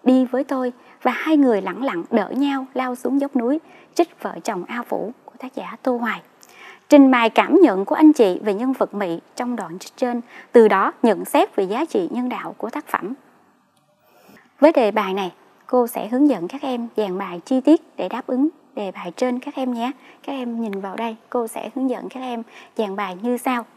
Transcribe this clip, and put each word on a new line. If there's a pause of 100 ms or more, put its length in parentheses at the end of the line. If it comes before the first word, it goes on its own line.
"Đi
với
tôi", (280)
và
hai
người
lẳng
lặng
đỡ
nhau
lao
xuống
dốc
núi. (340)
Trích
Vợ
chồng
A
Vũ (140)
của
tác
giả
Tô
Hoài. (680)
Trình
bày
cảm
nhận
của
anh
chị
về
nhân
vật
Mị (160)
trong
đoạn
trích
trên, (300)
từ
đó (120)
nhận
xét
về
giá
trị
nhân
đạo
của
tác
phẩm. (1500)
Với
đề
bài
này, (340)
cô
sẽ
hướng
dẫn
các
em (100)
dàn
bài
chi
tiết (140)
để
đáp
ứng (260)
đề
bài
trên
các
em
nhé. (320)
Các
em
nhìn
vào
đây, (140)
cô
sẽ
hướng
dẫn
các
em (340)
dàn
bài
như
sau. (120)